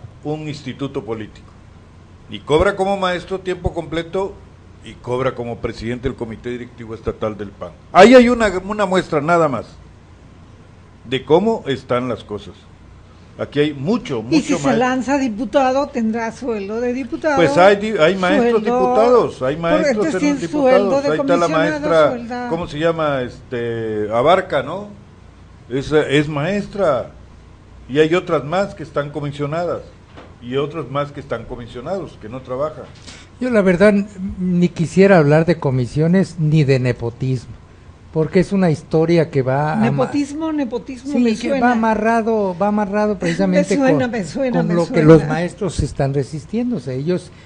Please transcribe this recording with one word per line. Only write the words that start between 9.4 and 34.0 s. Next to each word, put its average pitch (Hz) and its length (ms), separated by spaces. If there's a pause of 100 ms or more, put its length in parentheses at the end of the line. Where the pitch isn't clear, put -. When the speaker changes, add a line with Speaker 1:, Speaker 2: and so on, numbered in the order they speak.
Speaker 1:
más 110 160 (1400)
de 127 160
cómo 196 420
están 127 440
las 107 140
cosas. 98 280 (840)
Aquí 110 200
hay 151 140
mucho, 139 480
mucho 120 160
Speaker 2:
Y 285 40
si - 80
se - 40
Speaker 1:
maestro. 233 240
Speaker 2:
lanza 254 400
diputado, 262 720
tendrá 226 420
sueldo 220 480
de 247 140
diputado, 277 440
Speaker 1:
Pues 143 200
hay 196 200
di-, 208 220
hay 160 160
maestros 220 460
Speaker 2:
sueldo, 240 180
Speaker 1:
diputados, 240 640
hay 131 120
Speaker 2:
por-, 165 80
Speaker 1:
maestros 170 260
Speaker 2:
entonces 247 260
Speaker 1:
en 185 60
Speaker 2:
tiene 294 140
Speaker 1:
los 269 80
diputados. 277 280
Speaker 2:
sueldo 269 300
de 285 80
Speaker 1:
Ahí - 120
está 277 160
la 339 100
Speaker 2:
comisionado, 160 340
Speaker 1:
maestra, 160 300
Speaker 2:
suelda. 240 400
Speaker 1:
¿cómo 170 180
se 147 100
llama? 156 440
Este, 113 920
Abarca, 151 500
¿no? 185 260 (840)
Es, 127 220
es 147 360
maestra. 165 840 (760)
Y 135 120
hay 156 140
otras 175 300
más 185 300
que - 80
están 147 260
comisionadas, 147 760 (600)
y 123 140
otros 147 340
más 143 200
que 143 100
están - 240
comisionados, 123 760
que 107 80
no 127 140
trabajan. 131 420 (560)
Speaker 3:
Yo 254 80
la 220 140
verdad 190 320 (440)